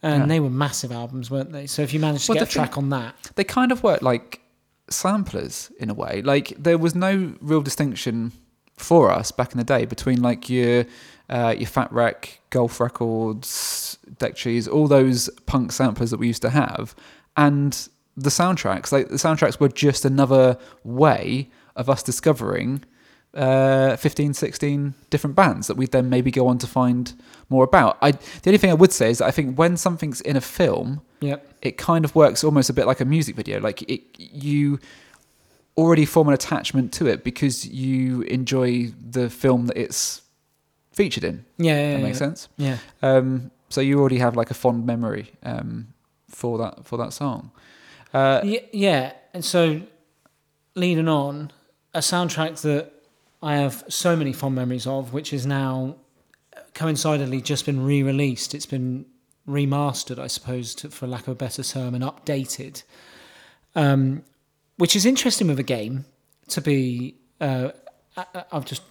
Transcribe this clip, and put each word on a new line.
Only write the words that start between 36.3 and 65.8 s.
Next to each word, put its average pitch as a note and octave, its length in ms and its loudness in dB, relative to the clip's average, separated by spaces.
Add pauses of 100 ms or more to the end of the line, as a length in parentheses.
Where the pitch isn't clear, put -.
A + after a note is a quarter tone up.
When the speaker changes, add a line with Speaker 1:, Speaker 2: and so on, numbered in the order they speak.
Speaker 2:
attachment - 580 -2
to E3 140 0
it - 180 0
because B2+ 420 -2
you C3 560 -2
enjoy B2 800 0
the A#2+ 300 -4
film B2+ 380 2
that - 100 -4
it's - 420 -6 (720)
featured - 320 -2
in. - 220 -6 (100)
Speaker 1:
Yeah, E3 180 2
yeah, D3 220 0
Speaker 2:
That C3+ 60 0
makes C3 180 -2
Speaker 1:
yeah. C#3+ 60 -2
Speaker 2:
sense. E3 220 -8 (100)
Speaker 1:
Yeah. C3+ 180 -2 (240)
Speaker 2:
Um, C3 500 2 (200)
so C#3 100 -2
you C#3 180 2
already C3 200 4
have, A#2+ 180 2
like, A#2 140 0
a B2+ 40 -4
fond A#2 300 0
memory, A2+ 480 -4 (100)
um, A2+ 440 -8 (420)
for A#2+ 300 -6
that, - 260 -8
for A#2+ 140 -8
that A#2 160 -8
song. B2 360 -8 (600)
Uh, C3+ 320 2
Speaker 1:
Ye-, G3+ 280 -4
yeah, E3+ 400 0 (200)
and F3 100 -12
so D#3+ 380 0 (920)
leading F3 340 0
on, D3 420 -2 (440)
a E3 60 -2
soundtrack E3 600 -4
that D3+ 280 -2 (500)
I D3+ 140 -2
have C#3 320 -2
so - 280 0
many C#3+ 160 -2
fond C3+ 220 -4
memories B2 320 -4
of, C3 260 -6
which D3+ 200 -8
is C3 140 -6
now C3+ 500 -4 (760)
coincidentally C#3+ 680 -2
just C#3 260 -4
been C3+ 180 -2
re-released. C#3 720 0
It's D3 120 -10
been B2+ 380 -6 (440)
remastered, C#3 720 -2
I C3 100 -12
suppose, B2 480 -8
to, D3 140 -16
for - 160 -12
lack B2 160 -8
of - 60 -10
a B2+ 60 -6
better C3+ 280 -8
term, B2+ 320 -6
and B2 100 -4
updated. C#3 800 -8 (920)
Um, C#3 480 2 (540)
which F3 200 2
is F#3+ 100 0
interesting B3 420 0
with C#3 100 0
a C3+ 60 -4
game B2 400 -6 (440)